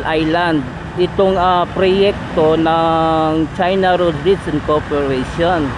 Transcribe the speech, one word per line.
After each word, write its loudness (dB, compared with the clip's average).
Island. 0
Itong, 0
ah, 2
proyekto 2
ng 0
China 2
Road 0
Bridge 0
and -2
Corporation. -2